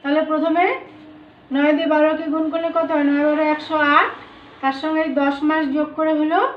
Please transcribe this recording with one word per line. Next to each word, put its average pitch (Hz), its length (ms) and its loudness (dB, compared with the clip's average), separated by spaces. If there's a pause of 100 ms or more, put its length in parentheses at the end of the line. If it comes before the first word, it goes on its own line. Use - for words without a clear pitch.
তাহলে 285 200 0 (100)
প্রথমে 320 340 2 (880)
নয় 294 220 4
দিয়ে 320 180 0
বারোকে 311 400 2
গুণ 320 180 0
করলে 330 160 -2 (100)
কত 320 160 -2
হয়? 294 160 2
নয় 285 180 2
বারো 302 160 0 (100)
একশো 311 220 -6 (200)
আট, 370 140 2 (500)
তার 269 200 -2
সঙ্গে 311 260 -2
এই 277 60 -4 (100)
দশ 277 140 0 (120)
মাস 311 160 0 (120)
যোগ 302 120 0 (100)
করে 311 220 0
হলো 320 180 0 (180)